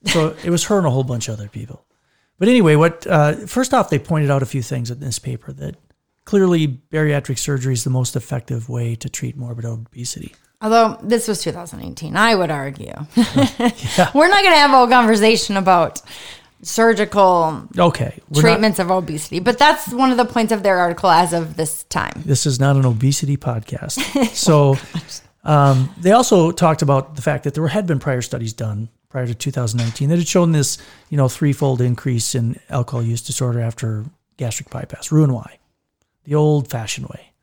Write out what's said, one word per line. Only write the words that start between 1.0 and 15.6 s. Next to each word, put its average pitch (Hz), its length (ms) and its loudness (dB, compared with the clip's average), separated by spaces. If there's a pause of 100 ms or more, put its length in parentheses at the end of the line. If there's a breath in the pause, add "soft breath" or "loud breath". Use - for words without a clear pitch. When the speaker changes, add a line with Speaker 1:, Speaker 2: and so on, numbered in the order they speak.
Speaker 1:
bunch 123 240 -6
of 113 100 -6
other 101 80 -12
people. - 380 -16 (580)
But 202 60 4
anyway, 202 260 6
what, 165 320 2
uh, 151 280 2 (120)
first 254 260 -2
off, 240 160 2
they 147 100 0
pointed 156 300 -2
out 139 140 0
a - 20 -6
few 131 160 -6
things 120 300 -8
in 123 80 -12
this 139 180 -8
paper 127 360 -12
that 139 220 -12 (500)
clearly 175 420 2 (240)
bariatric 147 480 -2
surgery 135 320 -2
is 120 140 -2
the - 40 -4
most 127 280 -2
effective 120 500 -8
way 120 280 -6
to 123 120 -12
treat 123 300 -10
morbid 120 260 -10
obesity. 117 720 -12 (260)
Speaker 2:
Although 220 400 2
this 226 280 0
was 202 120 -4
two 160 120 -4
thousand 175 300 -14
eighteen, 160 340 -8
I 220 180 4
would 175 160 0
argue. 139 400 -8
<laughs> - 240 -10
Speaker 1:
Yeah. 233 1000 0
Speaker 2:
We're 302 140 6
not 392 160 4
gonna 349 140 6
have 285 140 6
a 277 40 6
whole 247 140 6
conversation 220 680 4
about 180 460 2 (640 loud breath)